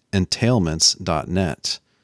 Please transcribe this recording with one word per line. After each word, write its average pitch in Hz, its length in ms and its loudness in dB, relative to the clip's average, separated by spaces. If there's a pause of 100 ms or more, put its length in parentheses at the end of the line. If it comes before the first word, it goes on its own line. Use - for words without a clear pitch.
(140)
entailments 92 880 2
dot 76 240 -2
net. 87 500 -2 (260)